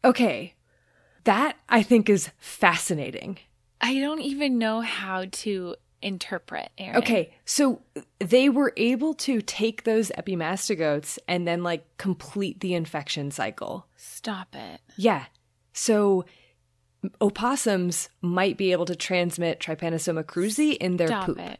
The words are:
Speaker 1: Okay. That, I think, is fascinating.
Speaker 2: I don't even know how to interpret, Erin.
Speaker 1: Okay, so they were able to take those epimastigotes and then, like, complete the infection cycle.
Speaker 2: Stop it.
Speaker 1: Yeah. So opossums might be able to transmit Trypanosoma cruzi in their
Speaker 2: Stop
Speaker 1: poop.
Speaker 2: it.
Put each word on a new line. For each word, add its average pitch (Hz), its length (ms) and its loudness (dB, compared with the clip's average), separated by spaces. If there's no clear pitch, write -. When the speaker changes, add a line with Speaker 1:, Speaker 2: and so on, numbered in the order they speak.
Speaker 1:
Okay. 214 500 2
That, 240 320 4
I 233 120 6
think, 214 280 6
is 202 260 4
fascinating. - 1000 0
Speaker 2:
I 254 180 0
don't 294 220 -2
even 277 380 0
know 226 240 0
how 190 500 -6
to 185 420 -6
interpret, - 760 -8
Erin. - 220 -6
Speaker 1:
Okay, 226 340 0
so - 340 2
they 254 320 6
were 269 260 2
able 254 380 0
to 247 260 -2
take 220 440 -4
those 226 340 2
epimastigotes 165 1080 -2
and 175 220 -2
then, 170 140 0
like, 170 340 -4
complete - 640 -4
the 180 140 -2
infection 151 560 -4
cycle. - 560 -6
Speaker 2:
Stop - 580 -12
it. 92 280 -16
Speaker 1:
Yeah. 185 260 2
So 202 540 2
opossums 202 880 0
might 180 360 0
be 190 160 2
able 175 140 2
to 175 100 -4
transmit 175 640 -2
Trypanosoma 165 640 -2
cruzi 220 520 0
in 180 200 -2
their 170 120 2
Speaker 2:
Stop 196 180 -2
Speaker 1:
poop. - 120 -2
Speaker 2:
it. 175 220 -12